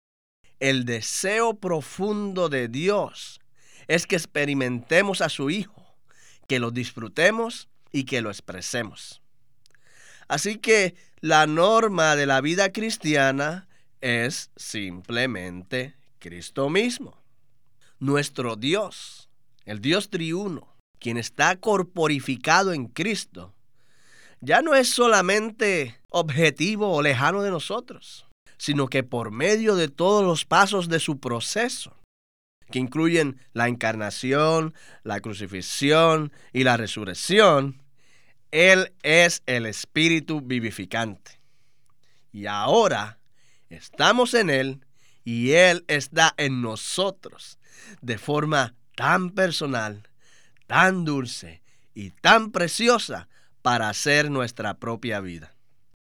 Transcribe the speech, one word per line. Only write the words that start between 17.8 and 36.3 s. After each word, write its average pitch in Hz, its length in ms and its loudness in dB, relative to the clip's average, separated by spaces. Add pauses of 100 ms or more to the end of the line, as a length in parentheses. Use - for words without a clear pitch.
Nuestro 139 580 -2
Dios, 165 720 -6 (340)
el 104 160 -10
Dios 160 300 -2
triuno, 170 640 -8 (220)
quien 117 180 -6
está 151 400 0
corporificado 170 1160 0
en 127 140 -6
Cristo, 160 640 -8 (880)
ya 156 180 4
no 311 140 2
es 254 160 4
solamente 208 1080 2 (120)
objetivo 165 840 0
o 147 80 2
lejano 147 400 0
de 202 100 -2
nosotros, - 760 -10 (300)
sino 143 320 -2
que 135 140 -2
por 117 280 -6
medio 208 440 0
de 165 140 0
todos 196 340 2
los 175 220 0
pasos 185 460 2
de 165 100 0
su 147 180 -4
proceso, 135 800 -6 (760)
que 127 80 -4
incluyen 151 600 0 (140)
la 120 140 0
encarnación, 127 1080 -2 (280)
la 104 180 -6
crucifixión 139 1080 0 (220)